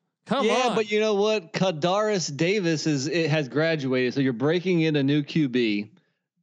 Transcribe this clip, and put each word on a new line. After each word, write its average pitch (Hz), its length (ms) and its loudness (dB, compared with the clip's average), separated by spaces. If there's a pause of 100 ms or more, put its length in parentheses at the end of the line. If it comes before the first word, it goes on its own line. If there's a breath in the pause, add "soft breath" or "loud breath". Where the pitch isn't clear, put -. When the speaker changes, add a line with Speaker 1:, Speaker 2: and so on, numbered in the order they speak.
(260)
Speaker 1:
Come 202 200 0
Speaker 2:
Yeah, 233 240 2
Speaker 1:
on. 202 60 -2
Speaker 2:
but 214 160 -2
you 214 80 2
know 214 160 2
what? 208 380 0
Kadaris 185 800 0
Davis 170 520 0
is, 143 200 0
it 160 220 0
has 151 180 0
graduated, 131 640 0
so 139 60 -4
you're 131 140 2
breaking 165 480 0
in 160 160 2
a 139 60 2
new 147 200 2
Q 151 240 0
B. 110 440 0 (520 soft breath)